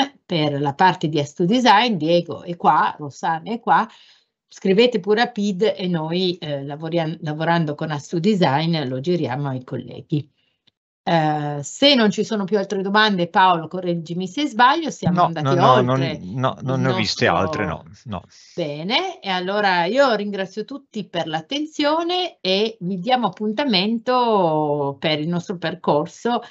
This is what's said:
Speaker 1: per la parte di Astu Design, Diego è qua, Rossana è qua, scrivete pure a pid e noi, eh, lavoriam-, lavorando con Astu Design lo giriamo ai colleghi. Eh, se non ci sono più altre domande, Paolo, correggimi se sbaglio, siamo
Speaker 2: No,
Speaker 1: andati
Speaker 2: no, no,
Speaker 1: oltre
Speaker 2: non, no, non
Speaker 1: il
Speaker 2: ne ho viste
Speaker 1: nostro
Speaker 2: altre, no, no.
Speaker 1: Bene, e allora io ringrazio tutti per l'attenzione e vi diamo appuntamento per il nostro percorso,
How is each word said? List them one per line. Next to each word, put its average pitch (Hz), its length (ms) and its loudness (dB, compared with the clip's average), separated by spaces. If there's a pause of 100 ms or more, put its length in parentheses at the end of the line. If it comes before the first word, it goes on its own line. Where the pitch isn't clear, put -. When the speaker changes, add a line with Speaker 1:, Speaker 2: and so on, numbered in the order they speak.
(260)
Speaker 1:
per 151 340 -2
la 143 140 -2
parte 175 340 2
di 151 120 0
Astu 143 260 -2
Design, 233 500 4
Diego 165 480 0
è 175 140 -10
qua, 175 420 2
Rossana 160 520 -6
è 226 100 -8
qua, 196 260 2 (580)
scrivete 220 540 2
pure 208 220 2
a 240 60 2
pid 208 460 0
e 185 140 -4
noi, 175 500 -2
eh, 143 280 -8
lavoriam-, 160 560 -4
lavorando 160 540 0
con 156 160 -6
Astu 147 280 -6
Design 165 580 2 (120)
lo 131 100 -4
giriamo 143 480 -2
ai 127 160 -6
colleghi. 131 640 -8 (720)
Eh, 151 600 0
se 285 320 4
non 220 160 4
ci 208 120 -2
sono 208 200 -2
più 196 160 0
altre 190 240 -4
domande, 202 440 2
Paolo, 175 400 4
correggimi 175 600 -4
se 285 180 -4
sbaglio, 254 460 2
siamo 175 300 0
Speaker 2:
No, - 40 6
Speaker 1:
andati 160 200 -2
Speaker 2:
no, 131 100 2
no, 127 380 4
Speaker 1:
oltre 160 260 -2
Speaker 2:
non, 92 200 -8
no, 127 220 -2
non 131 180 -2
Speaker 1:
il - 60 0
Speaker 2:
ne 135 60 2
ho - 40 0
viste - 320 -2
Speaker 1:
nostro 87 140 2
Speaker 2:
altre, 98 240 -2
no, 80 180 -6 (200)
no. 101 200 -10 (300)
Speaker 1:
Bene, 185 680 -4
e 196 100 -10
allora 185 560 0
io 254 280 4
ringrazio 202 500 -6
tutti 233 460 -12
per 165 160 -4
l'attenzione 302 1120 -2
e 202 420 0
vi 185 180 -4
diamo 233 280 0
appuntamento 208 1700 0
per 156 200 0
il 151 80 -2
nostro 175 300 -4
percorso, 175 920 -2